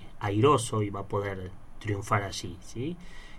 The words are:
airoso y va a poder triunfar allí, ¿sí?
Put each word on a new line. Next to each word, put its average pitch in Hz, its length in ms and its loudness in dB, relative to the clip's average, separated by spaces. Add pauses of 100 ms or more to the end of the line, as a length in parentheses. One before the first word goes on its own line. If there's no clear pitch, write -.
(180)
airoso 110 640 6
y 101 60 2
va 98 120 -4
a 98 80 -6
poder 98 420 -2 (280)
triunfar 104 440 0
allí, 87 400 -6
¿sí? 151 340 -6 (420)